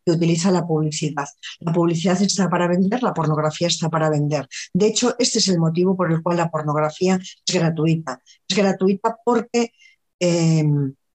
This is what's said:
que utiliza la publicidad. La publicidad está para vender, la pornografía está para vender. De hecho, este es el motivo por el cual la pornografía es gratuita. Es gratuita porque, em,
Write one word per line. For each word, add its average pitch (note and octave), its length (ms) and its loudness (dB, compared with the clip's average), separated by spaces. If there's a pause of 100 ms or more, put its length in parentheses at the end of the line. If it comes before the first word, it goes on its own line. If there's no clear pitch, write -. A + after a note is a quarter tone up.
que F3 80 2
utiliza E3 380 2
la F3 160 0
publicidad. D3+ 600 -2 (340)
La E3 120 -2
publicidad E3+ 480 2
está G3 280 0
para F3 200 0
vender, F#3+ 340 0
la A3 120 0
pornografía D3+ 540 0
está E3 200 -2
para D#3 220 0
vender. D3 380 -2 (240)
De F#3 140 2
hecho, A#3+ 320 0
este - 200 0
es F#3+ 100 0
el F3+ 100 2
motivo F3 380 2
por F3+ 140 0
el D#3+ 120 0
cual F3 160 -2
la E3+ 120 0
pornografía D3+ 680 -2
es - 340 -8
gratuita. D#3+ 640 0 (280)
Es - 80 -2
gratuita G3 680 0
porque, A#3 480 0 (460)
em, D#3+ 760 2 (200)